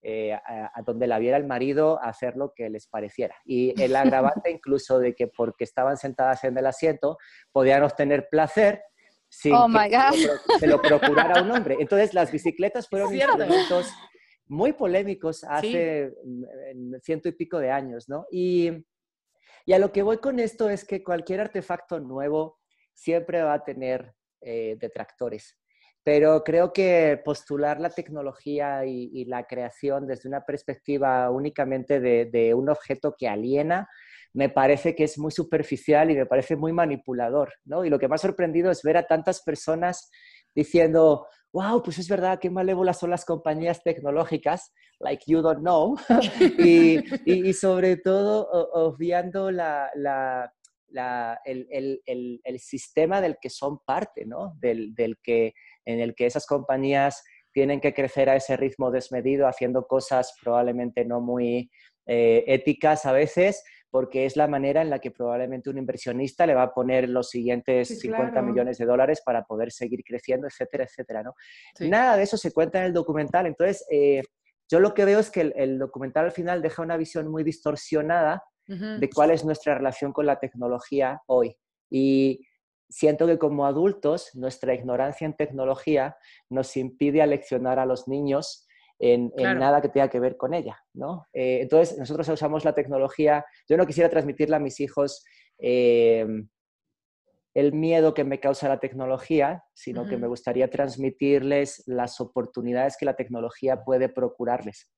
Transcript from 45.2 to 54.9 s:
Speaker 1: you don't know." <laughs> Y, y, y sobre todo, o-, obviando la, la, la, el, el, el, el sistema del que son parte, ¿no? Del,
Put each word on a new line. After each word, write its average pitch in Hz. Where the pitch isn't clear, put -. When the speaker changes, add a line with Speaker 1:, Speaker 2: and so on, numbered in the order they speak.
Speaker 1:
you 160
don't 156
know." 175
<laughs> -
Y, 170
y, 185
y 190
sobre 185
todo, 202
o-, 170
obviando 175
la, 156
la, 131
la, 123
el, 127
el, 135
el, 123
el 127
sistema 160
del 165
que 131
son 143
parte, 180
¿no? 170
Del, 113